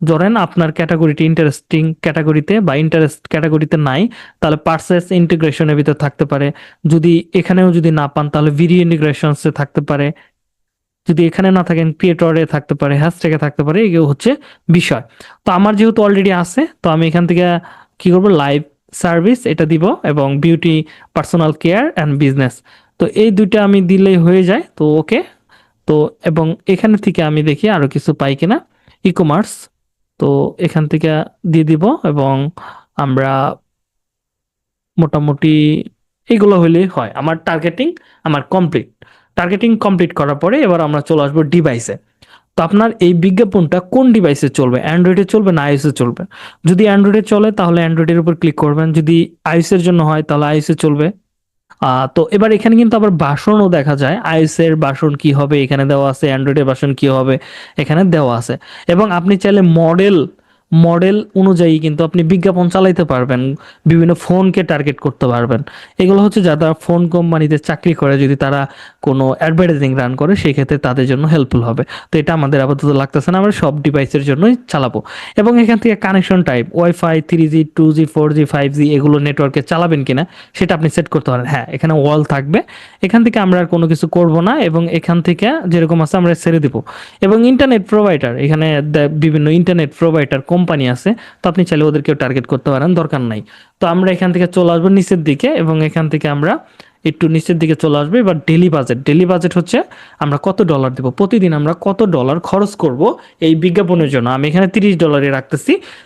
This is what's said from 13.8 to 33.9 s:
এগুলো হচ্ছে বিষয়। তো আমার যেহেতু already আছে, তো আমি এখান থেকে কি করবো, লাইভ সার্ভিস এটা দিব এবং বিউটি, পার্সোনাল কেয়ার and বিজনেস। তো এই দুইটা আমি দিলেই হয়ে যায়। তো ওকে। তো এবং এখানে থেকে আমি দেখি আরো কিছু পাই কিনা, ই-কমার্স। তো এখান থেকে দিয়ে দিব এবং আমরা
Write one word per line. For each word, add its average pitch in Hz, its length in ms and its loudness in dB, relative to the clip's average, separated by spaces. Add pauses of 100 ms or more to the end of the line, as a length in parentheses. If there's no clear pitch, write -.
এগুলো 165 220 2
হচ্ছে 180 300 0 (340)
বিষয়। 165 320 2 (440)
তো 202 60 0
আমার 202 240 2
যেহেতু 220 320 2
already 196 280 2
আছে, 180 320 -2 (160)
তো 175 60 2
আমি 165 180 2
এখান 170 200 0
থেকে 175 160 2 (560)
কি 180 120 0
করবো, 185 180 4
লাইভ 147 340 2 (300)
সার্ভিস 175 520 0
এটা 156 200 0
দিব 165 380 0
এবং 139 360 0
বিউটি, 160 440 0 (300)
পার্সোনাল 160 380 0
কেয়ার 202 440 0
and 147 220 -2
বিজনেস। 135 460 0 (360)
তো 170 60 2
এই 220 260 2
দুইটা 202 320 2
আমি 202 180 4
দিলেই 190 340 2
হয়ে 180 280 4
যায়। 202 180 0 (140)
তো 151 240 0
ওকে। 226 240 -2 (640)
তো 151 220 2 (160)
এবং 160 300 -2 (120)
এখানে 202 300 2
থেকে 185 260 -2
আমি 151 200 0
দেখি 156 260 0
আরো 156 180 0
কিছু 147 260 -4
পাই 139 220 -2
কিনা, 202 240 -2 (440)
ই-কমার্স। 180 640 -2 (500)
তো 139 400 -2
এখান 156 280 -4
থেকে 156 220 -2 (380)
দিয়ে 160 160 2
দিব 160 400 0
এবং 139 460 -2 (460)
আমরা 135 600 -2 (1400)